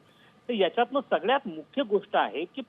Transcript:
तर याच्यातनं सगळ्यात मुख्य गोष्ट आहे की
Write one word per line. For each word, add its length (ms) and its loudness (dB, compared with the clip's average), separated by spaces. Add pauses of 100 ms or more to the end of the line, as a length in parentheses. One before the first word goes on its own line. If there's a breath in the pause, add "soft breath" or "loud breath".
(480 soft breath)
तर 40 -2
याच्यातनं 480 0
सगळ्यात 480 0
मुख्य 340 -4
गोष्ट 340 0
आहे 280 0
की 240 -10